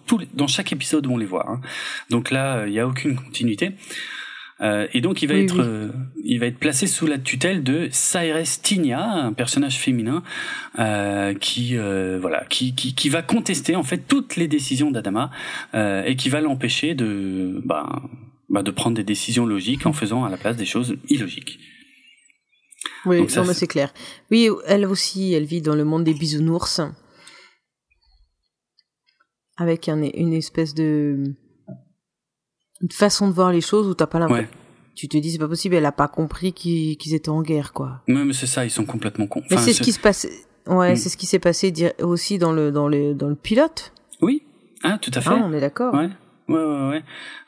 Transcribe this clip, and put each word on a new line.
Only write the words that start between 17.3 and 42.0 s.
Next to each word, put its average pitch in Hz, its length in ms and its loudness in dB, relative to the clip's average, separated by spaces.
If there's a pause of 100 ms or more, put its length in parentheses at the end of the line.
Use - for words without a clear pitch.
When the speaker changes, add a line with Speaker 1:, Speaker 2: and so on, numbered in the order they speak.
Speaker 1:
bah, - 380 -2 (480)
bah, 101 120 0
de 98 80 -2
prendre 117 260 0
des 107 60 -2
décisions 120 440 0
logiques 107 380 -2
en 165 80 4
faisant 131 320 -2
à 104 60 -2
la 92 60 -6
place - 200 -2
des 107 100 -4
choses 120 300 -2 (120)
illogiques. 117 500 -2 (1500)
Speaker 2:
Oui, 180 140 4
Speaker 1:
Donc 170 140 4
ça, - 80 2
Speaker 2:
non, 180 80 2
mais 180 60 2
Speaker 1:
c'est - 60 -4
Speaker 2:
c'est 175 60 -2
clair. 143 260 -2 (380)
Oui, 226 180 6 (200)
elle 202 180 4
aussi, 190 460 0
elle 156 120 2
vit 160 180 -4
dans 151 120 2
le 151 100 4
monde 160 200 2
des 160 100 4
bisounours, 160 640 0 (2750)
avec 165 320 0
un, 156 140 2
une 165 300 0
espèce 160 420 -2
de, 151 480 2 (1600)
une 175 100 -2
façon 202 380 4
de 190 60 2
voir 180 180 4
les 175 80 4
choses 208 280 2
où 185 60 0
t'as 165 120 2
pas 165 120 0
l'impression. 131 260 2
Speaker 1:
Ouais. - 140 -16 (360)
Speaker 2:
Tu - 140 -10
te - 80 0
dis, 151 160 0
c'est 165 60 -4
pas 151 100 -2
possible, 170 260 -2
elle 156 120 6
a 143 60 2
pas 147 160 2
compris 170 440 -4
qu'ils, 160 460 -2
qu'ils 156 160 -4
étaient 156 160 -2
en 156 120 2
guerre, 151 300 0
quoi. 135 360 -8
Speaker 1:
Ouais, 139 160 4
mais 139 100 0
c'est 131 120 -4
ça, 123 180 0
ils 113 60 -2
sont 110 140 0
complètement 107 420 -4
cons. - 240 -6
Speaker 2:
Mais 185 60 4
Speaker 1:
Enfin, - 80 4
Speaker 2:
c'est - 80 6
ce - 60 4
Speaker 1:
c'est 240 60 0
Speaker 2:
qui 233 80 4
se - 80 -2
passe, - 260 4 (400)
ouais, 180 260 4
Speaker 1:
Mm. - 40 4
Speaker 2:
c'est 117 120 0
ce - 80 -6
qui - 100 -8
s'est 185 120 4
passé 175 320 2
di-, 165 180 2 (120)